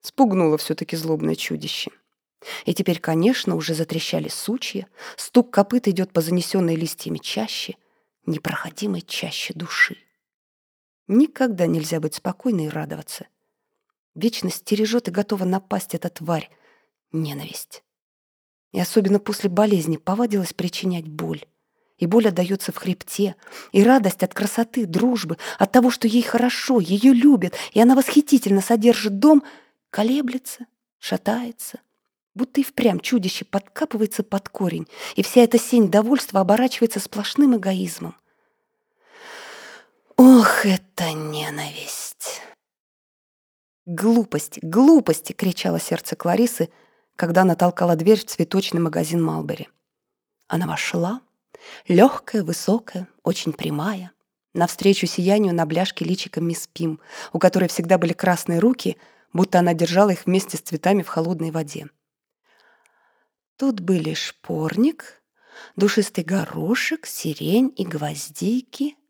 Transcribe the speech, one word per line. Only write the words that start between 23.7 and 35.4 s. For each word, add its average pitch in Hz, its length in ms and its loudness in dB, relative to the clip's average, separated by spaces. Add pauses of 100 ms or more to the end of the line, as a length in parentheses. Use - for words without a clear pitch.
и 196 120 6
радость 226 400 4
от 185 100 -4
красоты, 226 540 -2
дружбы, 185 500 0 (220)
от 196 120 2
того, 254 200 6
что - 160 -2
ей 226 160 2
хорошо, 240 560 0
её 202 340 4
любят, 233 400 6 (180)
и 208 80 2
она 240 160 8
восхитительно 254 680 4
содержит 214 580 2
дом, 294 240 6 (480)
колеблется, 247 720 -4 (320)
шатается, 233 840 -6 (560)
будто 254 260 -2
и - 20 2
впрямь 208 360 0
чудище 190 460 -2
подкапывается 214 760 -4
под - 260 -6
корень, 175 380 -6 (280)
и - 60 -2
вся 247 200 4